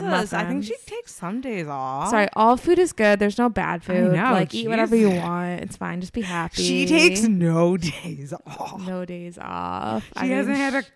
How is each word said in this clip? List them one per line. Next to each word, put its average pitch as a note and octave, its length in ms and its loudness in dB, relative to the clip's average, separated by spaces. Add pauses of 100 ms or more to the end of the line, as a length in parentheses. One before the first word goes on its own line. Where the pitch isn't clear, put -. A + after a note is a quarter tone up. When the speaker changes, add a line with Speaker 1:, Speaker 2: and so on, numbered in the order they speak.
Speaker 1:
Jesus, F#3+ 300 -2
I G3 120 -2
think - 40 -6 (120)
Speaker 2:
muffins. G#3 60 -6
Speaker 1:
she D#4+ 100 -8 (100)
takes A#4 280 -12
some F#3+ 260 -8
days A3 260 -6
off. C#3 440 -4
Speaker 2:
Sorry, G#3+ 240 2
all A3+ 240 4
food E4+ 200 2
is F4+ 140 2
good. G#3 260 4
There's G3+ 200 0
no A#3+ 100 4
bad F3 340 -2
Speaker 1:
I - 40 -20
Speaker 2:
food. F3+ 260 4
Speaker 1:
know, F#3+ 200 2
Speaker 2:
Like, F#3+ 220 2
eat A3+ 140 -4
whatever A3+ 260 2
you A3 140 8
Speaker 1:
Jesus. F3+ 160 2
Speaker 2:
want. F3 380 -4
It's - 140 -10
fine. F3 240 -6
Just F3+ 120 -10
be A#3+ 100 -6
happy. F3 400 -4
Speaker 1:
She F3+ 240 2
takes G#3 360 4
no F3 540 4
days D3+ 560 -6 (140)
off. - 400 -12
Speaker 2:
No F#3 180 -6
days F3 360 -12
off. F#3+ 640 -6
Speaker 1:
She - 120 -20
Speaker 2:
I - 80 -6
mean, B3+ 80 0
Speaker 1:
hasn't C#4 260 0
had C#4 160 -2
a C4+ 80 -2
Speaker 2:
sh- - 140 -20